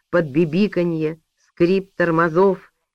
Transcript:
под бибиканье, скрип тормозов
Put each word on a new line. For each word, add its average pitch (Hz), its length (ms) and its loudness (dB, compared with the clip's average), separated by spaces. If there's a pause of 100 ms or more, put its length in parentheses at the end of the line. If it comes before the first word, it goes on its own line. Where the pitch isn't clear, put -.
под 170 180 0
бибиканье, 165 960 -2 (160)
скрип 185 580 -2
тормозов 170 760 0 (220)